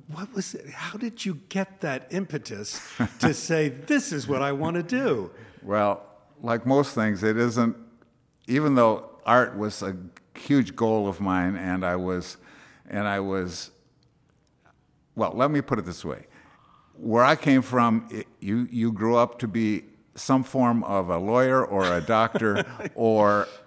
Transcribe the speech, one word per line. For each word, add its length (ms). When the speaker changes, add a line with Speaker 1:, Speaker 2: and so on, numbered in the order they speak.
Speaker 1:
what 200
was 220
it? 160
How 260
did 280
you 140
get 320
that 280
impetus 720
Speaker 2:
<laughs> 200
Speaker 1:
to 140
say, 360
"This 240
is 160
what 140
I 100
wanna 320
do"? 480
Speaker 2:
Well, 380
like 240
most 300
things, 280
it 140
isn't, 380
even 260
though 320
art 300
was 280
a 120
huge 420
goal 320
of 140
mine, 340
and 300
I 100
was, 420
and 180
I 120
was, 500
well, 200
let 160
me 100
put 180
it 60
this 200
way. 200
Where 260
I 120
came 260
from, 480
it, 180
you, 320
you 200
grew 240
up 240
to 80
be 360
some 280
form 400
of 260
a 80
lawyer 460
or 200
a 80
doctor 640
Speaker 1:
<laughs> 140
Speaker 2:
or 520